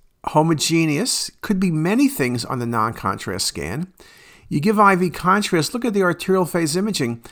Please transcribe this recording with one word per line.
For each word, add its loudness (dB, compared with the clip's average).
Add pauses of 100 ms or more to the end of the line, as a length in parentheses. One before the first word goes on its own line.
(260)
homogeneous, 0 (100)
could -2
be 0
many 2
things 0
on -4
the -2
non-contrast -2
scan. -6 (580)
You 0
give 2
I 6
V 0
contrast, 0
look -4
at 0
the 2
arterial 0
phase -2
imaging. -2